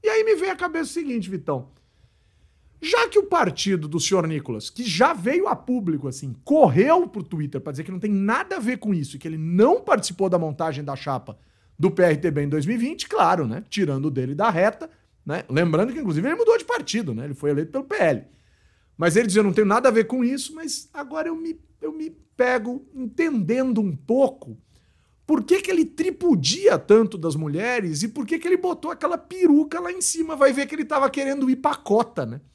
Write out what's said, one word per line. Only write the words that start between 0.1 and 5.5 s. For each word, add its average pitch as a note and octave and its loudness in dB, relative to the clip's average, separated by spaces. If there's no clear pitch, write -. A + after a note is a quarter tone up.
me A4 4
vem F#4 -2
à F4+ -4
cabeça E4 -4
o - -14
seguinte, A#3+ -4
Vitão. C#3 -6
Já F#4+ 0
que G#4+ 2
o G4+ 2
partido F#3 0
do D#3+ -4
senhor F3 0
Nicolas, C#3 -6
que A#3+ -10
já A3+ 2
veio D4 0
a - 0